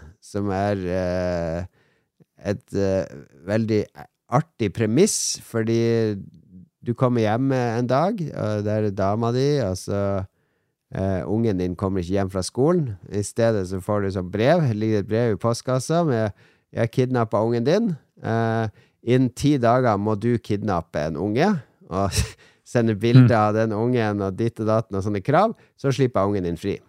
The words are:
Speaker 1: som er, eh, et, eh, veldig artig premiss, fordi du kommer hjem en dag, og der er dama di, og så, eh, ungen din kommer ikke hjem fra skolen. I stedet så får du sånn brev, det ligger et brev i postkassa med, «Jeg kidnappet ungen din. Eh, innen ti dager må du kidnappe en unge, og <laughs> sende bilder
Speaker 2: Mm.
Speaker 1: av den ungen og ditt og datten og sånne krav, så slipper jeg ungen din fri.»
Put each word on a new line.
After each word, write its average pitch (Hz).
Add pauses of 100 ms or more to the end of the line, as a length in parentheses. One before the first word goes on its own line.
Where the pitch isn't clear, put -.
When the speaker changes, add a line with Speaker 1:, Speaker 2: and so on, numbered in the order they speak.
(220)
Speaker 1:
som 101
er, 98 (100)
eh, 90 (800)
et, 98 (100)
eh, 95 (400)
veldig 107 (480)
artig 117
premiss, 117
fordi 113 (640)
du 117
kommer 123
hjem 123
en 120
dag, 147
og 107
der 107
er 104
dama 101
di, 139
og 92
så, 98 (720)
eh, 95
ungen 107
din 90
kommer 95
ikke 85
hjem 98
fra 95
skolen. 139 (140)
I 101
stedet 110
så 95
får 104
du 98
sånn 92
brev, 123
det 123
ligger 107
et 92
brev 110
i 95
postkassa 131
med, 113 (400)
«Jeg 113
kidnappet 127
ungen 117
din. 180 (240)
Eh, 113 (360)
innen 127
ti 143
dager 117
må 104
du 117
kidnappe 101
en 78
unge, 123 (300)
og 95
<laughs> - (260)
sende 113
bilder 120
Speaker 2:
Mm. 107
Speaker 1:
av 104
den 110
ungen 110
og 98
ditt 117
og 110
datten 110
og 95
sånne 101
krav, 180 (200)
så -
slipper 127
jeg 98
ungen 101
din 87
fri.» 98